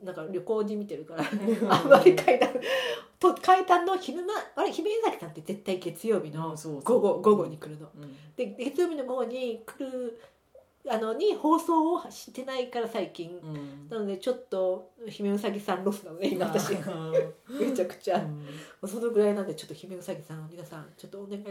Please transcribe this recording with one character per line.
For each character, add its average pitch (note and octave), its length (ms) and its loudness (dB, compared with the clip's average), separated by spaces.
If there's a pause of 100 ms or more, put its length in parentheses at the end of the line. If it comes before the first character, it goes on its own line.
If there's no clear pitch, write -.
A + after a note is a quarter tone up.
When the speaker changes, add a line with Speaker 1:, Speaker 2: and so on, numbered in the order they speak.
Speaker 1:
な F#3 80 -8
ん F#3 60 -10
か D#3+ 120 -8
旅 F3+ 140 -4
行 G#3+ 220 0
に G#3 100 -2
見 G#3 140 -6
て D#3+ 80 -8
る D3+ 80 -12
か - 100 -16
ら、 E3 80 -4
Speaker 2:
う G#3 420 0
ん。 G3 80 4
Speaker 1:
あ E3 120 4
ん - 40 2
ま F3+ 160 12
り F3+ 120 12
階 - 240 4
段、 - 100 4 (720)
と、 F4+ 140 6
階 F#4 300 6
段 F4+ 200 4
の F#4+ 120 2
昼 F4 280 -6
間、 G4+ 100 -4 (220)
あ D4 80 0
れ、 - 80 -2
姫 E4+ 180 -2
う A4+ 140 0
さ F#4+ 80 2
ぎ - 60 -10
さ E3+ 80 -10
ん D#3+ 40 -10
っ - 40 -16
て D#3 80 -12
絶 - 200 -8
対 F#3+ 160 -2
月 F3+ 300 -6
曜 G3+ 120 4
日 D#3 100 -8
の D#3+ 200 -4
Speaker 2:
う D#3+ 40 -8
ん、 D#3 40 -10
そ D#3 120 -10
う - 20 -6
そ C#3+ 80 -6
う。 - 20 -16
Speaker 1:
午 A#3+ 160 4
後、 G3 220 4
午 G#3 160 8
後 F3 100 0
に D#3+ 120 -10
来 D3+ 140 -14
る D3+ 80 -14
の。 D#3 140 -16
Speaker 2:
う D3 100 -18
ん。 C#3+ 120 -16 (180)
Speaker 1:
で、 G#3 240 -6
月 C#4 220 -4
曜 F4 80 4
日 D#4+ 80 -4
の C4+ 80 -6
午 B3 100 -4
後 B3 100 -2
に A#3+ 400 -6
来 - 240 -10
る、 B3 320 -8 (680)
あ A3 100 0
の、 A3 160 -2
に F4 220 2
放 D#4+ 240 6
送 D#4+ 340 2
を - 160 -6
し - 220 -18
て B3+ 120 -10
な C4 140 -4
い B3 100 -4
か A#3+ 120 -4
ら、 A3 80 -4
最 F#3 240 -4
近。 F3 280 -12
Speaker 2:
う D#3 60 -16
ん。 C#3+ 420 -12
Speaker 1:
な A3+ 120 -6
の G#3 40 -4
で、 G3 140 -6
ち - 80 -8
ょ B3+ 60 0
っ B3 160 -8
と F#3 420 -2 (160)
姫 G3+ 240 -4
う G3+ 80 2
さ G#3 100 -2
ぎ G3+ 120 -4
さ G3 160 -2
ん F#3+ 80 -8
ロ G3 80 2
ス - 100 -8
な E3+ 80 -14
の E3 80 -12
ね、 F#3+ 140 0
今 - 120 0
私。 - 300 0
Speaker 2:
あ F#3 60 -2
ー。 D#3+ 520 -2 (140)
Speaker 1:
<laughs> B3 240 0
め - 0 -
ち B3 120 0
ゃ F3 40 2
く - 80 -10
ち - 180 -4
ゃ。 B3+ 60 2
Speaker 2:
う G3+ 40 0
ん。 - 20 -6
Speaker 1:
も D3+ 100 -6 (480)
う G3 60 -8
そ A3 100 -8
の A#3 120 -2
ぐ G3+ 100 4
ら G#3 100 6
い G#3 40 0
な G3+ 100 -2
ん - 20 -4
で、 E3 80 -6
ち D#3 80 -12
ょ - 40 -14
っ - 20 -20
と D3+ 60 -12
姫 F3+ 200 -14
う F3+ 80 -12
さ F#3+ 100 -8
ぎ D#3+ 120 -8
さ D#3 100 -14
ん、 D#3 160 -12
皆 E3+ 160 -16
さ D#3+ 140 -14
ん、 - 160 -20
ち - 80 -20
ょ - 40 -20
っ - 40 -20
と G3 80 -12
お G3+ 80 -12
願 G3+ 100 -8
い G#3 120 -12